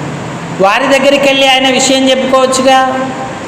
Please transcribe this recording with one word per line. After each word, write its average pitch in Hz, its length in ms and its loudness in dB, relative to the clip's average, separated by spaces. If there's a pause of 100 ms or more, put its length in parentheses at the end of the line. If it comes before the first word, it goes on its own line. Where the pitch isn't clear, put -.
(640)
వారి 220 260 2
దగ్గరికి 277 360 2
వెళ్ళి 277 240 2
ఆయన 262 240 2
విషయం 262 380 2
చెప్పుకోవచ్చుగా. 262 1000 0 (380)